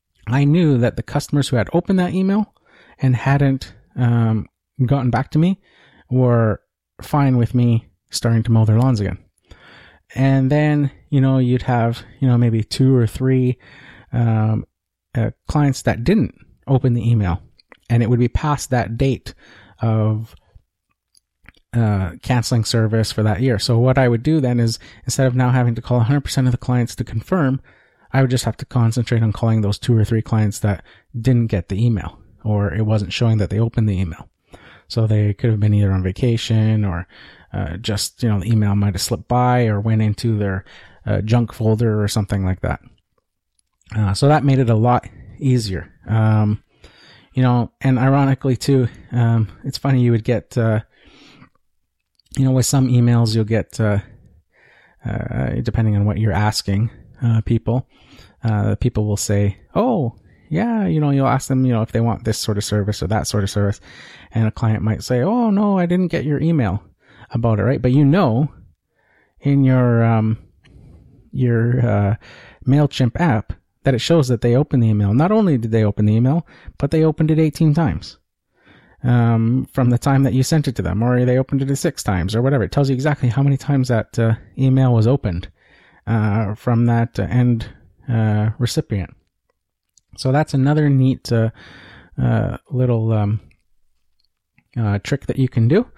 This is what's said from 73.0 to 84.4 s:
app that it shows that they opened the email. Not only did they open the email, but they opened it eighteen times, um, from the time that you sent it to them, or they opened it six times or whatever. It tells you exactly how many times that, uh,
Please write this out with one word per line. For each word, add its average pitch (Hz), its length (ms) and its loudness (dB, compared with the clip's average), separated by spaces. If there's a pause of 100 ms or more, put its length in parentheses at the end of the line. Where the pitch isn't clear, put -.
app 143 340 0 (300)
that 135 100 2
it 117 80 -2
shows 165 260 2
that 120 140 -2
they 120 140 2
opened 135 260 0
the 113 80 4
email. 104 240 2
Not 156 180 2
only 202 260 2
did 113 140 -6
they 113 120 2
open 104 220 0
the 107 100 2
email, 131 320 0 (300)
but 147 140 -4
they 160 120 2
opened 156 280 2
it 156 80 2
eighteen 156 340 2
times, 143 440 -2 (840)
um, 117 720 2
from 123 160 2
the 120 80 2
time 139 260 2
that 120 100 0
you 131 100 2
sent 156 240 0
it - 80 -4
to - 60 -4
them, 90 200 -2
or 123 240 2
they 123 120 2
opened 131 240 -2
it 139 160 -2
six - 260 -4
times 95 320 -2
or 117 60 0
whatever. 131 220 0
It 87 80 -4
tells 139 180 0
you 139 60 0
exactly 135 340 -2
how 139 140 0
many 139 140 2
times 135 300 -2
that, - 320 -2
uh, 117 160 2 (220)